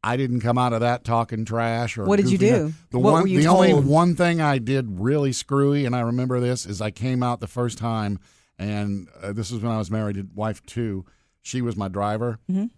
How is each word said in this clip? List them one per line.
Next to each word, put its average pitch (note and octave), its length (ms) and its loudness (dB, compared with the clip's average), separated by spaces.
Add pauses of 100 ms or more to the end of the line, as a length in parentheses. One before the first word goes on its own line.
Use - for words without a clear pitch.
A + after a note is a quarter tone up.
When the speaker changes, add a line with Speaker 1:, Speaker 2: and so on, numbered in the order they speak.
Speaker 1:
I A2+ 140 -2
didn't B2 240 -2
come A#2+ 180 0
out B2 140 2
of A2+ 80 0
that A#2+ 240 0
talking A2+ 400 -2
trash A#2 540 -4
or G#2+ 60 -6
Speaker 2:
What G3 120 4
did G3 140 2
you F#3+ 80 2
Speaker 1:
goofing - 20 0 (180)
Speaker 2:
do? D3+ 80 0
Speaker 1:
up. D#3+ 60 -4 (180)
The B2+ 80 -2
Speaker 2:
What C3+ 140 6
Speaker 1:
one, E3 100 6
Speaker 2:
were F#3+ 60 2
you F3+ 120 4
Speaker 1:
the D#3 80 6
only F#3 240 8
Speaker 2:
told? C#3+ 140 4
Speaker 1:
one E3 280 4
thing E3+ 260 2
I C#3+ 180 2
did A#2 420 -2
really C3+ 320 0
screwy, C#3+ 520 0
and B2 120 0
I B2 40 0
remember B2+ 380 -2
this, B2 280 -2
is G2 140 -8
I G#2+ 100 -4
came B2+ 320 -4
out A#2+ 180 -2
the A2+ 80 -8
first A#2+ 300 -4
time, A2 400 -2 (400)
and, G2+ 500 -6 (120)
uh, G2+ 120 -8
this G#2+ 180 -6
was A2+ 120 -8
when A#2 100 -2
I A2 60 -2
was F#2+ 120 -6
married G#2 260 -4
to G2 180 -8
wife G#2 320 -6
two. G2+ 380 -6 (380)
She - 200 -6
was A#2 140 -4
my G2+ 120 -4
driver. G#2+ 500 -4 (120)
Speaker 2:
Mm-hmm. G3 160 -2 (120)